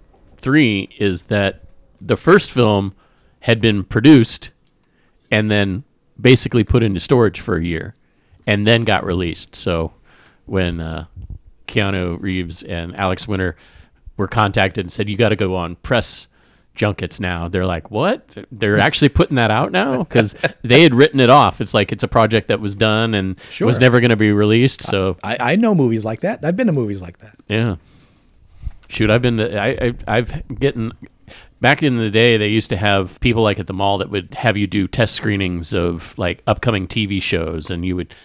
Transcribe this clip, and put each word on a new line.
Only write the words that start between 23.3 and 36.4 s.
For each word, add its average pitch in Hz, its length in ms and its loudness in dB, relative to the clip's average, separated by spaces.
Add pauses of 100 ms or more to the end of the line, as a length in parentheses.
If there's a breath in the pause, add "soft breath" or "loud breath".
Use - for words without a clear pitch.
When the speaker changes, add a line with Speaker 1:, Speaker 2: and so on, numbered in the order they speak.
Speaker 2:
Sure. - 180 -2
Speaker 1:
was 120 120 2
never 123 200 6
gonna 117 160 4
be 107 160 4
released. 107 520 2
So 95 380 -2
Speaker 2:
I, 110 160 -6 (160)
I - 40 2
know 220 180 2
movies 113 300 0
like 110 160 -8
that. 214 220 -4
I've 170 120 -2
been 240 120 -2
to 175 60 0
movies 104 280 -4
like 85 180 -18
that. 107 160 -20 (140)
Speaker 1:
Yeah. 107 260 -2 (1120 soft breath)
Shoot, 107 240 -2
I've 120 100 2
been 120 160 0
to, 104 180 -2
I, 104 120 -2
I, 123 260 -2 (140)
I've 117 520 -4
getting, 127 320 -2 (680 loud breath)
back 139 220 4
in 127 140 2
the 110 120 0
day, 113 280 4
they 104 100 0
used 107 240 0
to 98 60 -4
have 98 420 0
people, 113 240 2
like, 101 160 0
at 90 80 -8
the 95 60 -8
mall 98 260 0
that 92 100 -6
would 98 240 -6
have 104 240 -2
you 101 80 0
do 95 220 -2
test - 280 -2
screenings 92 600 -4
of, 85 420 -4
like, 90 300 -4